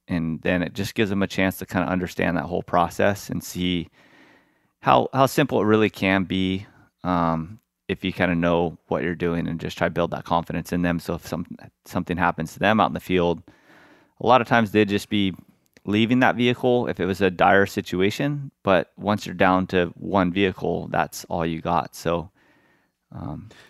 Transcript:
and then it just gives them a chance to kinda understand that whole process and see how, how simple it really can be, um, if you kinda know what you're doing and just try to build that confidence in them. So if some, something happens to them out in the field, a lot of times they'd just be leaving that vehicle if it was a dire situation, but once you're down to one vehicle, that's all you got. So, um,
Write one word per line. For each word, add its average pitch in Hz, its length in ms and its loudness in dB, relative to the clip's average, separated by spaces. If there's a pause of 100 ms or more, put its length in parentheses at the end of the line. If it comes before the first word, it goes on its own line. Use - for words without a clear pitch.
and 82 340 -4
then 90 220 0
it - 100 -6
just 98 220 -6
gives 110 160 0
them 98 120 0
a 92 40 0
chance 95 320 -2
to 92 60 -12
kinda 90 220 -2
understand 90 480 -2
that 80 100 -2
whole 87 180 -4
process 98 680 0
and - 140 -6
see 90 440 -2 (960)
how, 131 320 4
how 131 140 4
simple 127 340 0
it 98 40 2
really 107 240 4
can 95 340 0
be, 95 420 -2 (380)
um, 85 560 -2 (280)
if 92 160 -6
you 92 80 -2
kinda 90 240 0
know 85 420 0 (100)
what - 160 -2
you're 85 120 -4
doing 85 320 -2
and 82 120 -6
just 85 180 -10
try 87 100 2
to 82 60 -4
build 85 180 -2
that 76 140 -8
confidence 85 480 -4
in 90 80 -2
them. 87 180 0
So 87 160 -6
if - 120 -12
some, - 180 -6 (400)
something 90 320 -4
happens 85 360 0
to - 60 -18
them 107 200 4
out 87 100 4
in 64 40 -6
the 87 60 -6
field, 87 420 0 (800)
a - 80 -6
lot 120 140 6
of 113 60 -4
times 113 240 2
they'd 104 180 4
just 101 200 -2
be 98 240 0 (520)
leaving 110 340 2
that 110 160 4
vehicle 123 520 0
if - 120 -4
it 85 60 0
was 95 160 -2
a 95 100 4
dire 98 340 4
situation, 135 840 -2 (120)
but 92 340 2
once 101 280 -2
you're 90 100 -10
down 92 320 4
to 90 280 2
one 90 360 0
vehicle, 87 600 -2
that's - 340 -2
all 87 200 -4
you 82 160 -4
got. 85 340 -2
So, 85 340 -4 (840)
um, 78 380 -12 (200)